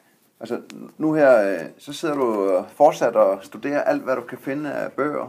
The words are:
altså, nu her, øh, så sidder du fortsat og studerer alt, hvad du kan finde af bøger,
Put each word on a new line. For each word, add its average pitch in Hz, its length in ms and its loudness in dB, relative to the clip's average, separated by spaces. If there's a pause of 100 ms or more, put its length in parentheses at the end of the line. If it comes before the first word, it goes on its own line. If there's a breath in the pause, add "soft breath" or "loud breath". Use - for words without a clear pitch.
(400 soft breath)
altså, 117 200 -8 (380)
nu 156 160 0
her, 131 340 6 (160)
øh, - 140 -14
så - 140 -16
sidder 151 220 -6
du 104 500 0 (120)
fortsat 147 400 4
og 98 280 2
studerer 143 380 -6
alt, 143 200 0
hvad 127 140 -2
du 120 60 -6
kan 123 160 -14
finde 143 340 -8
af - 200 -8
bøger, 143 260 -4 (100)